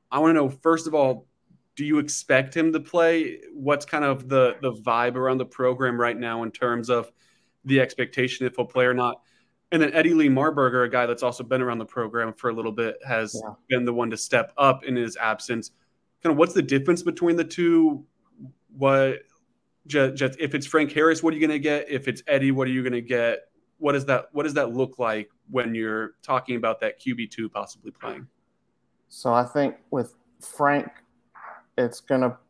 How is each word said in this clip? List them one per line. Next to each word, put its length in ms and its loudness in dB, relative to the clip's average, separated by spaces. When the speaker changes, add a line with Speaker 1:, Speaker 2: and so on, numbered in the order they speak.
Speaker 1:
I 80 0
wanna 140 6
know, 140 2
first 380 0
of 80 -2
all, 320 0
do 80 -6
you 140 2
expect 580 0
him 160 2
to 80 -2
play? 600 0
What's 320 -2
kind 200 -2
of 240 -2
the, 340 4
the 100 -2
vibe 420 0
around 240 0
the 80 -4
program 540 0
right 160 0
now 260 -6
in 80 -8
terms 400 -4
of 220 0
the 160 2
expectation 680 -2
if 100 -6
he'll 80 -2
play 200 0
or 100 2
not? 260 -2
And 100 2
then 120 2
Eddie 220 4
Lee 140 6
Marburger, 580 2
a 20 -6
guy 180 0
that's 160 -4
also 220 -4
been 180 0
around 160 -2
the 60 -8
program 480 -4
for 180 -4
a 20 -2
little 200 -6
bit, 240 -4
has 340 -4
Speaker 2:
Yeah. 140 -14
Speaker 1:
been 160 2
the 80 0
one 180 -2
to 60 -6
step 400 -2
up 280 4
in 120 -2
his 220 -2
absence. 520 -4
Kinda 120 2
what's 200 4
the 80 4
difference 420 0
between 320 0
the 80 0
two? 600 2
What, 440 2
ju-, 260 2
just, 280 -4
if 160 -2
it's 100 -6
Frank 240 0
Harris, 320 4
what 100 2
are 40 -4
you 100 2
gonna 140 0
get? 280 -2
If 200 -4
it's 180 -6
Eddie, 240 4
what 160 0
are 60 -2
you 100 -2
gonna 180 -2
get? 500 -2
What 160 0
does 140 -2
that, 260 0
what 100 -4
does 120 -4
that 180 0
look 260 -2
like 320 -4
when 280 -2
you're 380 -6
talking 320 -2
about 240 -2
that 180 -4
Q 160 -6
B 140 -8
two 200 -8
possibly 440 -12
playing? 340 -14
Speaker 2:
So 220 -4
I 120 2
think 320 -2
with 240 -4
Frank, 480 0
it's 240 -2
gonna 360 0